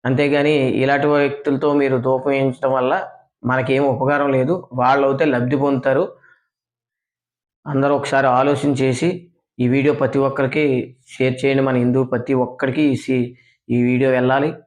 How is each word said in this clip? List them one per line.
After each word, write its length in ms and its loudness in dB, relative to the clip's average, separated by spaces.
అంతేగాని 520 0
ఇలాంటి 300 0
వ్యక్తులతో 680 0
మీరు 240 0
ధూపం 340 -2
వేయించడం 420 -2
వల్ల 200 0
మనకేం 380 0
ఉపకారం 480 0
లేదు. 220 0
వాళ్ళైతే 520 2
లబ్ధి 320 0
పొందుతారు. 460 0
అందరూ 300 0
ఒకసారి 320 0
ఆలోచన 440 2
చేసి 380 0
ఈ 80 2
వీడియో 260 2
ప్రతి 260 0
ఒక్కరికి 460 0
షేర్ 280 -2
చేయండి. 280 0
మన 120 0
హిందూ 280 2
ప్రతి 300 -2
ఒక్కరికి 480 -2
ఈ 140 2
సీ-, 360 -2
ఈ 140 0
వీడియో 260 2
వెళ్ళాలి. 400 2